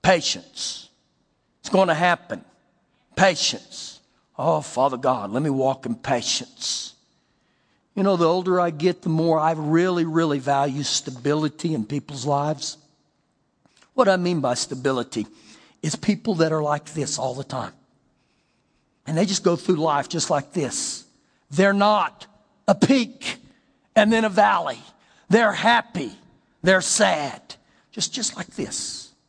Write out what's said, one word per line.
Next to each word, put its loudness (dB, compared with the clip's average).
Patience. -2
It's -16
gonna 4
happen. -2
Patience. -2
Oh, 0
Father -2
God, -2
let -2
me 0
walk -2
in -4
patience. -6
You -2
know, 4
the 2
older 2
I 2
get, -2
the -4
more 2
I 2
really, 2
really 0
value 0
stability -2
in -2
people's -8
lives. -2
What 6
I 4
mean 0
by 0
stability -4
is -4
people -2
that 2
are -2
like -4
this -6
all -4
the -10
time. -8
And -2
they 4
just -4
go 4
through 0
life 0
just -4
like -2
this. -6
They're 4
not 0
a 4
peak 0
and 6
then 4
a 0
valley. 2
They're 6
happy. 0
They're 4
sad. 0
Just, -6
just -6
like -10
this. -10